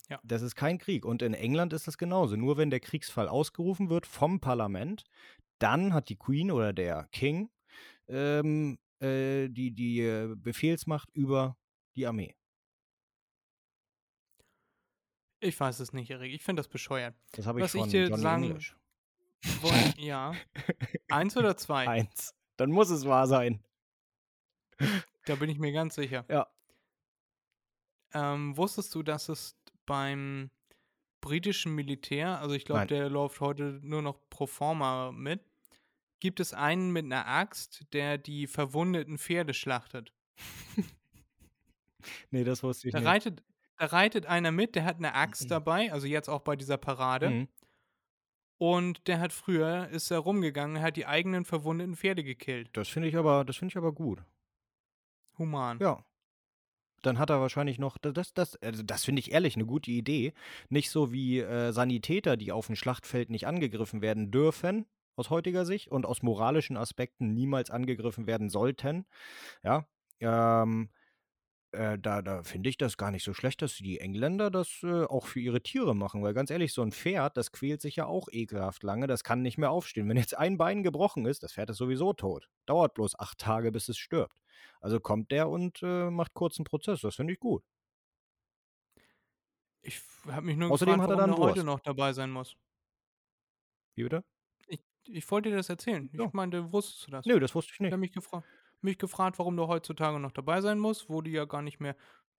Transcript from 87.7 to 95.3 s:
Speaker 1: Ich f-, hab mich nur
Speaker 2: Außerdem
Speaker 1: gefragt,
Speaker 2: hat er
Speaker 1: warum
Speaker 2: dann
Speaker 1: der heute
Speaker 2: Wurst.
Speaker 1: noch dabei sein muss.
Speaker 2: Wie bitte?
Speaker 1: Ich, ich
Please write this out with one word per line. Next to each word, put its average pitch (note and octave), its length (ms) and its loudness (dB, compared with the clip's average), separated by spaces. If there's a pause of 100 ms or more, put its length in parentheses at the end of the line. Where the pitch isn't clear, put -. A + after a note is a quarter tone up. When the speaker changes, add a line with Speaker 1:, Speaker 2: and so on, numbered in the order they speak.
Speaker 1:
Ich - 140 -12
f-, - 300 -20
hab D3 160 -6
mich D#3 140 0
nur E3+ 140 2
Speaker 2:
Außerdem F#3 300 6
Speaker 1:
gefragt, - 20 2
Speaker 2:
hat F#3+ 80 2
er G3 40 4
Speaker 1:
warum G3 120 6
Speaker 2:
dann E3 80 4
Speaker 1:
der - 20 0
heute E3+ 260 4
Speaker 2:
Wurst. - 0 -
Speaker 1:
noch C#3+ 180 -2
dabei C#3 320 0
sein C3 180 -4
muss. C3 260 -10 (1400)
Speaker 2:
Wie A#2 80 -4
bitte? D#3 200 -2 (440)
Speaker 1:
Ich, E3+ 160 -12 (220)
ich F3 260 -10